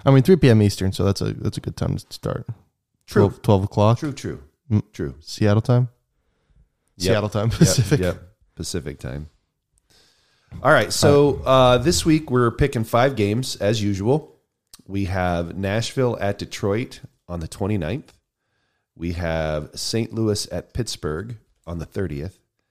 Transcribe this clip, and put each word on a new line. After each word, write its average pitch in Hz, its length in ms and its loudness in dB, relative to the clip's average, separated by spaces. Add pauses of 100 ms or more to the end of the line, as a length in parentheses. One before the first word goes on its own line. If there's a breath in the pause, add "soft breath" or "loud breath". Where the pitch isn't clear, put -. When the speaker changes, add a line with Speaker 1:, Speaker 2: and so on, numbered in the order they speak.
Speaker 1:
I - 60 6
mean, 135 120 8
three 185 140 6
P 143 120 6
M 110 140 8
Eastern, 95 280 0
so 92 120 -4
that's 98 180 0
a, 107 120 -2
that's 110 240 -6
a - 40 -6
good - 160 -10
time 90 200 -2
to - 120 -14
start. - 380 -8 (580)
Speaker 2:
True. 101 220 2
Speaker 1:
Twelve, - 160 -8
twelve 98 220 4
o'clock. 107 340 2
Speaker 2:
True, 151 140 -6
true, 73 280 -10 (300)
Speaker 1:
Mm. 107 100 4 (120)
Speaker 2:
true. - 260 -6
Speaker 1:
Seattle 104 420 0
time? 123 280 2 (1080)
Speaker 2:
Yep. 90 160 -4
Speaker 1:
Seattle 104 180 2
time, 107 200 -2
Speaker 2:
Yep, 98 100 -4
Speaker 1:
Pacific. 147 400 4
Speaker 2:
yep. 90 240 -2 (320)
Pacific 80 440 -8
time. 71 300 -12 (1300)
All 143 80 4
right, 127 220 4
so, 143 500 4
uh, 127 360 4
this 160 260 0
week 156 260 2
we're 123 200 2
picking 123 340 -2
five 123 320 2
games, 107 400 -2
as 107 260 -2
usual. 101 560 -2 (480)
We 98 180 -4
have 87 520 -2
Nashville 110 640 -4
at 101 160 -4
Detroit - 640 -6 (260)
on 87 140 -10
the 80 60 -8
twenty-ninth. 101 640 -4 (800)
We 85 180 -6
have 80 600 -4
Saint - 400 -6
Louis 110 380 -2
at - 220 -10
Pittsburgh 110 640 -8 (300)
on 85 120 -10
the 76 60 -10
thirtieth. 76 540 -8 (320)